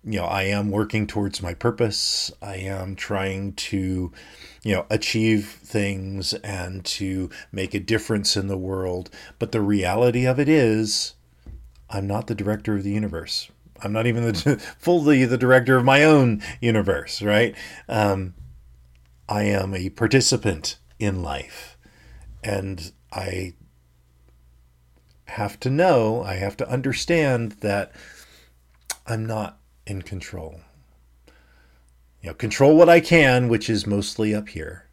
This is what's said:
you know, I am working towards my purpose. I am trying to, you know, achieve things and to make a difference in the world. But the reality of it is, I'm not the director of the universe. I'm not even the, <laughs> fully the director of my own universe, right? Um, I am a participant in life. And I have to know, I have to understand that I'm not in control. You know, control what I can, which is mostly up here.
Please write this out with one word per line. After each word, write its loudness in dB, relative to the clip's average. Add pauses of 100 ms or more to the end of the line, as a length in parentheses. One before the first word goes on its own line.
you -4
know, -2
I -2
am 0
working 0
towards -4
my -6
purpose. -2 (100)
I -12
am -8
trying -6
to, -4 (500)
you 0
know, -2
achieve 0
things -6
and -10
to -4 (200)
make -6
a -2
difference 0
in -2
the -4
world. -6 (280)
But -6
the 0
reality 2
of 2
it 2
is, 2 (760)
I'm -6
not -4
the -4
director -2
of -4
the -2
universe. -6 (320)
I'm -4
not 0
even 0
the, 0 (100)
<laughs> -20
fully 4
the 0
director 6
of 4
my 6
own 6 (180)
universe, 0
right? 2 (320)
Um, 0 (920)
I -2
am 0
a -6
participant 0 (220)
in -2
life. -12 (640)
And -6 (180)
I -8 (1700)
have -8
to -2
know, 2
I -6
have -4
to -4
understand 0
that -4 (1120)
I'm -6
not -6 (280)
in -8
control. -14 (1600)
You -12
know, -12
control 4
what 10
I 10
can, 4
which 0
is 0
mostly -2
up -6
here. -14